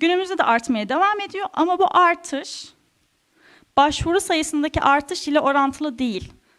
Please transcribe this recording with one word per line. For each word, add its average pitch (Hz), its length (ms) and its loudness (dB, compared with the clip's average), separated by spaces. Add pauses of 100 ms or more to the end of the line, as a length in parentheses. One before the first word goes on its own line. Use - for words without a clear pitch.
Günümüzde 359 380 0
de 330 40 4
artmaya 226 460 0
devam 392 320 2
ediyor 392 320 -8
ama 349 260 0
bu 381 180 2
artış, 339 720 0 (1080)
başvuru 320 440 2
sayısındaki 311 600 -2
artış 294 480 0
ile 294 120 2
orantılı 277 580 0
değil. 240 340 -6 (260)